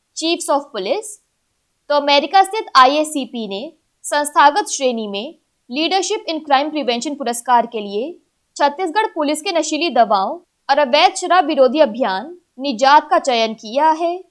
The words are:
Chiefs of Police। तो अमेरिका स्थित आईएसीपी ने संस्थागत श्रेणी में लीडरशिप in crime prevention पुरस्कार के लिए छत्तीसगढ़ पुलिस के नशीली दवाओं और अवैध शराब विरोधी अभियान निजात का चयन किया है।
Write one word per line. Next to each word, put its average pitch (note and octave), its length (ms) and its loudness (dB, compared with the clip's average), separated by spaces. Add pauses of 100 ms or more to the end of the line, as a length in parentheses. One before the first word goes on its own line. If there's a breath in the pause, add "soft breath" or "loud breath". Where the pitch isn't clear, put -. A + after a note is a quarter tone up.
(160)
Chiefs E4+ 340 -2
of C#4+ 200 2
Police। A3+ 380 -4 (840)
तो C#4+ 40 2
अमेरिका C#4+ 480 2
स्थित G#4 240 -2 (100)
आईएसीपी C4+ 720 2
ने G3 120 -8 (440)
संस्थागत D4 640 2
श्रेणी A#3+ 400 -2
में G#3 260 -8 (360)
लीडरशिप F#4 580 -2
in D#4+ 140 -6
crime C#4+ 280 0
prevention C4 480 -4
पुरस्कार A#3+ 480 0
के A3+ 140 -10
लिए G#3 320 -6 (440)
छत्तीसगढ़ D#4+ 500 -2
पुलिस D4+ 360 -4
के G4 100 -4
नशीली D#4 400 -2
दवाओं A3+ 460 0 (300)
और C#4+ 100 2
अवैध D4 360 4
शराब F4+ 320 2
विरोधी C#4 340 2
अभियान A#3 560 -2 (220)
निजात C#4 520 2
का F4 100 2
चयन A3+ 340 0
किया B3+ 380 0
है। E4+ 240 -4 (140)